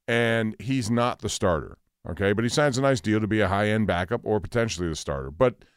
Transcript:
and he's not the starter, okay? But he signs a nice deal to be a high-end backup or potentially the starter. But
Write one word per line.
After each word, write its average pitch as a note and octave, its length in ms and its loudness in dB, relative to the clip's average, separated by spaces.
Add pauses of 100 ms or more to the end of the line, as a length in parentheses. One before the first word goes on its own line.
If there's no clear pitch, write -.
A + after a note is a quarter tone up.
and A2+ 540 0
he's A#2 300 -2
not A#2+ 300 0
the - 80 -4
starter, D#2 500 -2 (300)
okay? G2 240 0
But G#2+ 120 0
he A#2+ 60 0
signs C#3+ 280 2
a C3+ 40 0
nice C3+ 180 2
deal G#2+ 200 2
to A2 60 0
be G#2+ 140 2
a G2 80 2
high-end G#2+ 380 2
backup F#2 380 -2
or G#2+ 140 0
potentially F2+ 500 -2
the D#2 80 -4
starter. C#2 340 -6
But B2 340 0 (120)